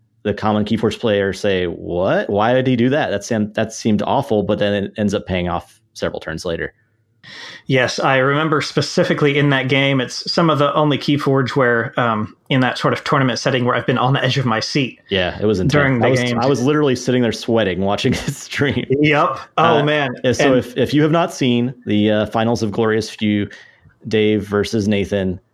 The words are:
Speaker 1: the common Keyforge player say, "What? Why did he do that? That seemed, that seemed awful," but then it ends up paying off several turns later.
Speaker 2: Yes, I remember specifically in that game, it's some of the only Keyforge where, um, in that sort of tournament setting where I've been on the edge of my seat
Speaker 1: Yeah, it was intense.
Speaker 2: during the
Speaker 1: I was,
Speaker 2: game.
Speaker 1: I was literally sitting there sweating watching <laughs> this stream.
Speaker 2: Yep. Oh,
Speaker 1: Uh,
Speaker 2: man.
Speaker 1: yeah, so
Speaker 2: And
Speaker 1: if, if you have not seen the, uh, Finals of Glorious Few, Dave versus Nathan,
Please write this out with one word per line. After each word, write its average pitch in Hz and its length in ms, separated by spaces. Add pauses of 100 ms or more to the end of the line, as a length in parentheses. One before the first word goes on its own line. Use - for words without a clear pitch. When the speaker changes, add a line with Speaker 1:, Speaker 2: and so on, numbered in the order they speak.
(240)
Speaker 1:
the 104 100
common 107 300
Keyforge 110 360
player 101 320
say, 95 340
"What? 87 640
Why 107 220
did 131 140
he 127 100
do 120 140
that? 135 200
That 101 140
seemed, 107 300
that 110 180
seemed 104 300
awful," 110 400
but 104 160
then 101 260
it 101 120
ends 104 180
up 101 120
paying 90 220
off - 320 (140)
several - 260
turns 80 240
later. 80 280 (920)
Speaker 2:
Yes, 127 340
I 139 180
remember 143 420
specifically 147 760
in 143 120
that 131 180
game, 139 320
it's - 300
some 170 200
of 143 80
the 143 160
only 151 240
Keyforge 139 580
where, 120 420
um, 113 380 (120)
in 131 120
that 123 180
sort 135 140
of - 120
tournament 131 340
setting 127 260
where 123 120
I've 117 100
been 127 100
on 123 160
the - 120
edge 131 140
of 127 60
my 110 160
seat - 380 (100)
Speaker 1:
Yeah, 90 320
it 101 60
was 101 140
intense. 127 120
Speaker 2:
during 135 280
the - 80
Speaker 1:
I - 20
was, 127 100
Speaker 2:
game. 120 200
Speaker 1:
I 123 60
was 135 160
literally 143 340
sitting 127 260
there 117 100
sweating 104 500
watching 101 300
<laughs> - 140
this 139 120
stream. - 520
Speaker 2:
Yep. 151 480 (180)
Oh, 165 220
Speaker 1:
Uh, 143 60
Speaker 2:
man. 147 260 (140)
Speaker 1:
yeah, 127 80
so 143 160
Speaker 2:
And 127 100
Speaker 1:
if, - 180
if 127 160
you 147 100
have 156 100
not 170 200
seen 123 400 (140)
the, 107 240
uh, 107 160
Finals 113 360
of 104 100
Glorious 110 360
Few, 104 400 (600)
Dave 107 340
versus 101 460
Nathan, 95 500 (160)